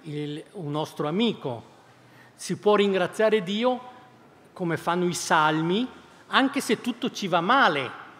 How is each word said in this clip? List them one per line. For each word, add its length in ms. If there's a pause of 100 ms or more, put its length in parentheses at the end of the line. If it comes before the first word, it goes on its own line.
il, 400 (100)
un 180
nostro 360
amico. 560 (720)
Si 220
può 180
ringraziare 680
Dio 380 (720)
come 240
fanno 280
i 80
salmi, 760 (400)
anche 320
se 220
tutto 300
ci 160
va 120
male 640 (160)